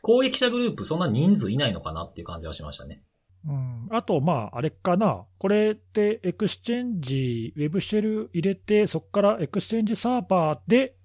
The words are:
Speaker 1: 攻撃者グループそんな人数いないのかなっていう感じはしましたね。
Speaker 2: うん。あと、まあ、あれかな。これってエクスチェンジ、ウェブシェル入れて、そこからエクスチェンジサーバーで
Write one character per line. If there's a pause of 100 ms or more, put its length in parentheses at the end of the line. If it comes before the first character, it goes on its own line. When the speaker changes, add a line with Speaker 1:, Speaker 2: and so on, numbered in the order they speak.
Speaker 1:
攻
撃
者
グ
ル
ー
プ
そ
ん
な
人
数
い
な
い
の
か
な
っ
て
い
う
感
じ
は
し
ま
し
た
ね。 (460)
Speaker 2:
う
ん。
あ
と、
ま
あ、
あ
れ
か
な。 (120)
こ
れ
っ
て
エ
ク
ス
チ
ェ
ン
ジ、
ウ
ェ
ブ
シ
ェ
ル
入
れ
て、
そ
こ
か
ら
エ
ク
ス
チ
ェ
ン
ジ
サ
ー
バ
ー (100)
で